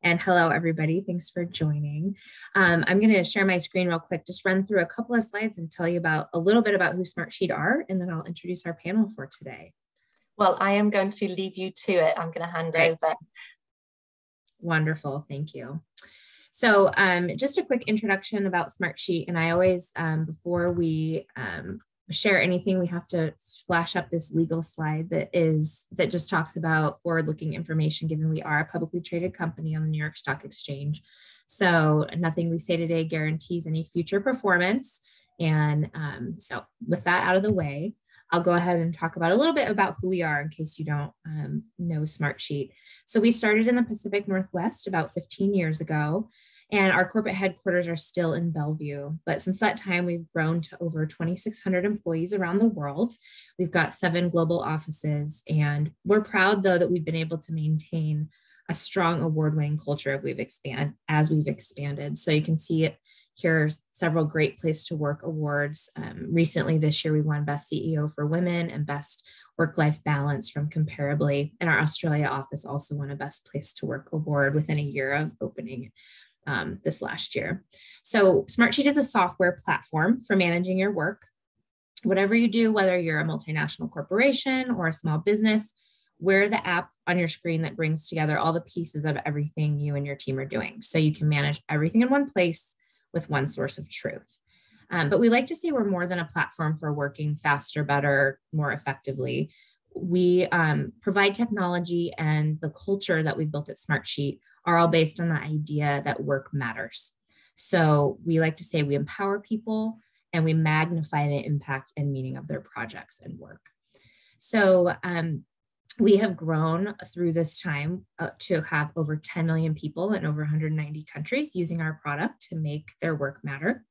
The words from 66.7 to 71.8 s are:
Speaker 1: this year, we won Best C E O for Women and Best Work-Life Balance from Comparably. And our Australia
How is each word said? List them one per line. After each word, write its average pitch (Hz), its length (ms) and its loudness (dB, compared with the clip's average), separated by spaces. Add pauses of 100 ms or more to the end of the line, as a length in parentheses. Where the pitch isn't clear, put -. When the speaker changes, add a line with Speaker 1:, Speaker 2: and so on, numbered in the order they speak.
Speaker 1:
this 151 260 2
year, 156 80 2
we 151 80 4
won 147 240 0
Best 143 240 -4
C 156 240 -4
E 156 60 0
O 151 100 0
for 147 180 -4
Women 170 440 0
and 151 140 -4
Best 147 400 -6 (320)
Work-Life 156 460 2
Balance 143 480 -2
from 147 180 -4
Comparably. 147 920 0
And 170 100 2
our 143 80 4
Australia 151 480 0